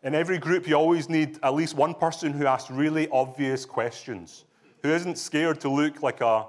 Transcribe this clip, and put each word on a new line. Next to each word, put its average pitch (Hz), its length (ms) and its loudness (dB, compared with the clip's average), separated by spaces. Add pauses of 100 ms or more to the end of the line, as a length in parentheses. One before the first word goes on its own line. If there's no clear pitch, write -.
In 139 100 -2
every 170 240 0
group, 170 300 -2
you 156 80 4
always 160 340 4
need 156 320 0
at 135 140 2
least 156 180 -2
one 151 220 2
person 165 360 -2
who 143 140 -2
asks 131 240 0
really 151 400 0
obvious 131 560 0
questions, 117 800 -8 (380)
who 143 60 2
isn't 170 280 0
scared 156 440 0
to 143 80 -2
look 147 340 0
like 127 180 -2
a, 110 280 2